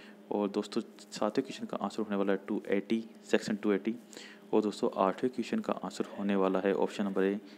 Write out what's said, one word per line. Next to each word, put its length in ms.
और 180
दोस्तों 320
सातवें 340
question 200
का 120
answer 260
होने 120
वाला 180
है 140
two 200
eighty, 360
section 320
टू 160
एटी, 240
और 80
दोस्तों 360
आठवें 360
question 260
का 160
answer 300
होने 160
वाला 240
है 160
option 280
number 200
ए 160